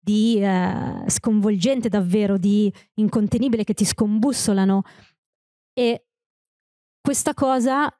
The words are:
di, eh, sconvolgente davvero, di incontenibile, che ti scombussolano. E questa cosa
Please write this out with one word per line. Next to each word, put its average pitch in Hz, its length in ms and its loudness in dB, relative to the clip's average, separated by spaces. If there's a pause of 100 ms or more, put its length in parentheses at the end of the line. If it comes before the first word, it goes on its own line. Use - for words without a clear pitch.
di, 214 400 2
eh, 185 680 -2
sconvolgente 220 800 0
davvero, 196 500 0
di 208 340 2 (220)
incontenibile, 220 680 0
che 208 120 -4
ti 214 100 -2
scombussolano. 208 1000 0 (880)
E 240 340 -2 (960)
questa 285 340 -2
cosa 262 540 0 (120)